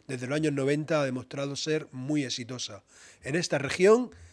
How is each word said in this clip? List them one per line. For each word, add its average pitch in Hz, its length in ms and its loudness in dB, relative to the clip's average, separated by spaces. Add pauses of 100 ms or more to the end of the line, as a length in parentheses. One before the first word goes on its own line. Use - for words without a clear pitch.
desde 127 180 -6
los 143 100 -2
años 156 160 2
noventa 147 480 2
ha 143 40 2
demostrado 139 500 -6
ser 156 380 -4
muy 139 320 -2
exitosa. 117 580 -8 (400)
En 139 140 -4
esta 165 220 0
región 196 520 4 (220)